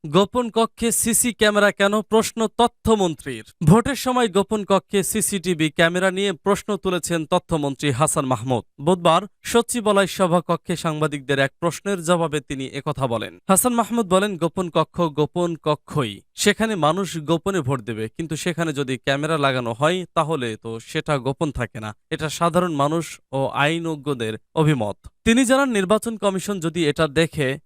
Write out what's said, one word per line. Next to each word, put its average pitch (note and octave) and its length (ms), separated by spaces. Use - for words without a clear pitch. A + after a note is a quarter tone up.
গোপন G3 480
কক্ষে A3+ 400
সিসি A3+ 420
ক্যামেরা G#3 380
কেন, G3+ 220
প্রশ্ন A3 360
তথ্যমন্ত্রীর। F3+ 880
ভোটের A3+ 420
সময় B3 240
গোপন G3+ 340
কক্ষে G3 400
সিসিটিভি F3+ 680
ক্যামেরা F3+ 400
নিয়ে G3 200
প্রশ্ন G3 340
তুলেছেন E3+ 480
তথ্যমন্ত্রী D3 680
হাসান C#3+ 340
মাহমুদ। B2 380
বুধবার E3+ 380
সচিবালয় G#3 680
সভাকক্ষে F3 600
সাংবাদিকদের D3 640
এক C3+ 200
প্রশ্নের F3 440
জবাবে D#3+ 380
তিনি C3+ 320
একথা C#3 340
বলেন। G#2+ 260
হাসান G#3+ 260
মাহমুদ A#3 340
বলেন, F#3+ 300
গোপন E3+ 320
কক্ষ - 280
গোপন E3+ 380
কক্ষই, C#3+ 500
সেখানে G#3+ 400
মানুষ E3+ 320
গোপনে E3+ 380
ভোট C3 200
দেবে, A2 280
কিন্তু D#3+ 260
সেখানে E3 380
যদি C3 240
ক্যামেরা D3 400
লাগানো B2+ 360
হয় D3+ 240
তাহলে D3+ 340
তো A2+ 220
সেটা D#3 380
গোপন C3+ 340
থাকে A#2 280
না। G#2+ 100
এটা D#3 180
সাধারণ E3+ 460
মানুষ D3+ 300
ও C3+ 80
আইনজ্ঞদের C#3+ 800
অভিমত। C3+ 420
তিনি A#3 220
জানান, C4 260
নির্বাচন G#3+ 460
কমিশন G3 420
যদি E3 260
এটা D3 280
দেখে D#3 340